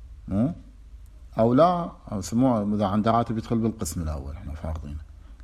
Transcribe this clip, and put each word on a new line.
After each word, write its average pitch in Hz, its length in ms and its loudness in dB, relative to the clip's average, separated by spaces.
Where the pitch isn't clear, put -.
مو؟ 113 240 2
أو 117 160 6
لا، 175 360 4
أو 104 80 -4
سمو-، 113 540 2
إذا 104 120 2
عنده 104 240 2
راتب 113 280 2
يدخل 113 200 -2
بالقسم 107 440 -2
الأول، 71 340 -6
إحنا - 180 -10
فارضينه. 78 460 -8